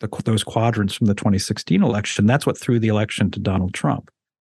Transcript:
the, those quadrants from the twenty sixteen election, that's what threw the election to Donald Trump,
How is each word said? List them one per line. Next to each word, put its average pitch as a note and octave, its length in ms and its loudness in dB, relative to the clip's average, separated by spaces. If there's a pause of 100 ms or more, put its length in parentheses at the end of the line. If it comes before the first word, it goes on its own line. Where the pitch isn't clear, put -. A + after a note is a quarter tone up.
the, G#2+ 80 -8 (160)
those A2 180 2
quadrants A2 520 0
from A#2 120 0
the G2+ 80 4
twenty G2+ 240 0
sixteen E3 440 0
election, G#2 420 0
that's A#2+ 220 4
what B2+ 120 0
threw A#2+ 200 0
the A2+ 100 2
election G#2 440 0
to - 60 -8
Donald F#2+ 360 -2
Trump, - 360 -4 (360)